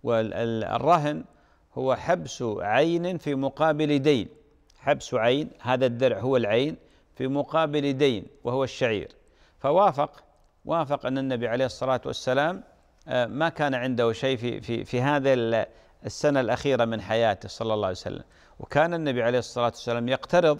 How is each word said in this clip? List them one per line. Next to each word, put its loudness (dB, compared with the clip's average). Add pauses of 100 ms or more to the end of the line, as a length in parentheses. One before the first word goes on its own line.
والرهن 0 (540)
هو 0
حبس -4
عين 0
في -4
مقابل 0
دين، 2 (500)
حبس -2
عين، 2 (100)
هذا 0
الدرع 2
هو 0
العين 2 (400)
في -4
مقابل 0
دين 2 (180)
وهو 0
الشعير، -2 (460)
فوافق 2 (400)
وافق -2
أن -2
النبي -2
عليه 0
الصلاة -2
والسلام، -2 (460)
آه، 0
ما -2
كان -2
عنده 0
شيء -2
في، -6
في، -6
في -2
هذه 2
ال-، 2 (400)
السنة 0
الأخيرة 2
من -2
حياته 0
صلى -4
الله -2
عليه -4
وسلم، -10 (380)
وكان 2
النبي -2
عليه 2
الصلاة -2
والسلام -4
يقترض 2